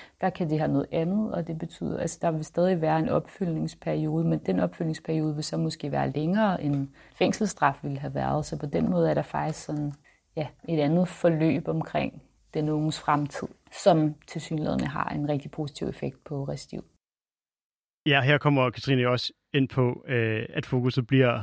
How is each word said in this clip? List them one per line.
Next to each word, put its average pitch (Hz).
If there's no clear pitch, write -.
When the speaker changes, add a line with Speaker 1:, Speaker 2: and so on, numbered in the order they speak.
Speaker 1:
Der 185
kan 175
det 156
her 151
noget 139
andet, 190
og 170
det 165
betyder, 165
altså, -
der 170
vil 156
stadig 180
være 156
en 160
opfyldningsperiode, 156
men 160
den 185
opfyldningsperiode 160
vil 156
så 160
måske 160
være 139
længere, 180
end 143
fængselsstraf -
ville 139
have 139
været. 139
Så 151
på 147
den -
måde 170
er 151
der 147
faktisk 147
sådan, 147
ja, 151
et 165
andet 160
forløb 160
omkring -
den 151
unges 151
fremtid, 147
som 156
tilsyneladende -
har -
en 147
rigtig 147
positiv -
effekt -
på 139
recidiv. -
Speaker 2:
Ja, 139
her 143
kommer 135
Katrine 127
jo 123
også -
ind 135
på, 123
øh, 113
at -
fokuset 123
bliver 131